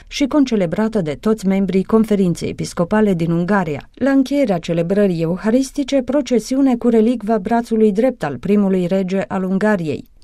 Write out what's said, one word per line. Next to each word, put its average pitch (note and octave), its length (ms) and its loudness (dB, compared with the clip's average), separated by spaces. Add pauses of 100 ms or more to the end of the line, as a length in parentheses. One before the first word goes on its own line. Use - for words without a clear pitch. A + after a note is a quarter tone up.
și - 180 -2
concelebrată A3 760 0
de D3 200 -4
toți A3 260 0
membrii F#3+ 380 0
Conferinței G3 640 2
Episcopale F#3+ 640 0
din E3 160 -2
Ungaria. E3+ 640 -2
La C4 160 -2
încheierea C4+ 480 2
celebrării E3+ 640 0
euharistice, B3+ 800 -2
procesiune C4 720 0
cu A#3+ 120 0
relicva A3+ 500 2
brațului A3 540 2
drept B3 320 0
al C#3 140 -6
primului F#3+ 480 0
rege F#3+ 420 -2
al F#3+ 160 -4
Ungariei. F#3 640 -2 (140)